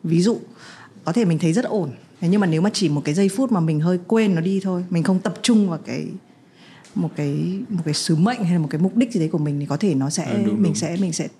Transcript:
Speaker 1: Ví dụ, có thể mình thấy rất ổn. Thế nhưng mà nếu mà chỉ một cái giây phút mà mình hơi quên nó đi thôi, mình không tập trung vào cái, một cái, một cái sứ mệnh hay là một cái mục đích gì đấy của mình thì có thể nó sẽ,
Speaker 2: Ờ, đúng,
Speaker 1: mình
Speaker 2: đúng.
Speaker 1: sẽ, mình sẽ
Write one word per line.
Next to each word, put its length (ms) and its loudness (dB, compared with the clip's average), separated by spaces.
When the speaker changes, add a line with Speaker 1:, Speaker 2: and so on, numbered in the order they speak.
Speaker 1:
Ví 200 2
dụ, 180 0
có 80 -4
thể 120 2
mình 140 2
thấy 140 0
rất 120 0
ổn. 260 -4
Thế 80 0
nhưng 120 4
mà 60 2
nếu 140 2
mà 120 2
chỉ 160 0
một 160 0
cái 100 -2
giây 140 4
phút 240 0
mà 80 2
mình 200 0
hơi 260 2
quên 280 2
nó 60 0
đi 240 0
thôi, 260 -2
mình 120 0
không 180 2
tập 220 -4
trung 260 4
vào 180 -4
cái, 200 -6
một 220 -2
cái, 180 -2
một 160 -4
cái 100 -2
sứ 220 0
mệnh 280 2
hay 80 2
là 60 4
một 120 0
cái 100 -2
mục 160 2
đích 160 2
gì 80 0
đấy 120 0
của 60 0
mình 220 -2
thì 60 -4
có 100 -2
thể 180 2
nó 160 0
sẽ, 140 -4
Speaker 2:
Ờ, 120 -2
đúng, 180 2
Speaker 1:
mình 80 2
Speaker 2:
đúng. 120 2
Speaker 1:
sẽ, 260 -4
mình 120 0
sẽ 160 -4